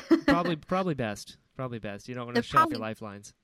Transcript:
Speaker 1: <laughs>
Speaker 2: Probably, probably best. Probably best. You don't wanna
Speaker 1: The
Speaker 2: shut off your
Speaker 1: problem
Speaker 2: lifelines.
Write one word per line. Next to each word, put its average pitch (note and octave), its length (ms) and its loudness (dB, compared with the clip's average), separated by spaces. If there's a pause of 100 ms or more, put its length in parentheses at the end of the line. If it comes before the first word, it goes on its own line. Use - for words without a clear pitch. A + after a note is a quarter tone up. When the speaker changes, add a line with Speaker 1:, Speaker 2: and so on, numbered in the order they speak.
Speaker 1:
<laughs> - 160 6
Speaker 2:
Probably, F3 300 4
probably F#3 400 0
best. A2 420 -4 (180)
Probably B2 240 -6
best. G2+ 280 -10
You B2 80 -8
don't B2 100 -6
wanna A#2+ 120 -4
Speaker 1:
The A#3+ 60 4
Speaker 2:
shut C3+ 180 4
off - 100 2
your - 80 -8
Speaker 1:
problem - 20 -8
Speaker 2:
lifelines. G#2+ 520 -8 (100)